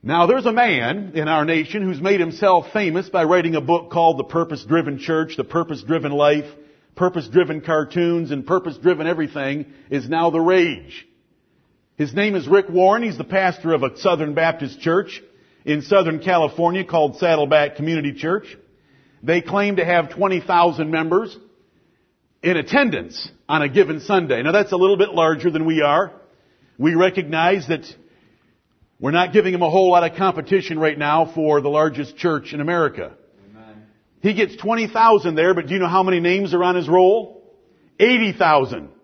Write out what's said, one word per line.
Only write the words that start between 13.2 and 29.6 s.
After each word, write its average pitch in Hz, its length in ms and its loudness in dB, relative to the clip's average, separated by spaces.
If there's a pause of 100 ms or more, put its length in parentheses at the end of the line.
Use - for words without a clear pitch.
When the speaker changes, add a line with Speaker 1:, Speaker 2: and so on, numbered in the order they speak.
Speaker 1:
pastor 185 480 -2
of 143 100 2
a 131 140 -4
Southern 156 380 -2
Baptist 160 460 -2
church 185 420 -2 (420)
in 151 180 -2
Southern 165 380 2
California 170 640 0
called 156 320 0
Saddleback 151 580 2
Community 147 380 -4
Church. 175 440 -6 (680)
They 165 160 0
claim 202 360 -2
to 180 80 0
have 170 260 0
twenty 185 300 -2
thousand 170 500 0
members 165 460 -2 (1080)
in 170 140 0
attendance 151 720 -2 (200)
on 151 140 0
a 143 60 -2
given 156 320 2
Sunday. 156 420 0
Now, 151 100 0
that's 202 200 2
a 190 40 -2
little 190 220 4
bit 202 160 0
larger 160 360 2
than 156 140 -4
we 160 180 0
are. 156 300 2 (680)
We 156 160 2
recognize 175 720 0
that 160 180 -4 (1120)
we're 135 120 -4
not 175 220 0
giving 190 200 2
him 180 100 -2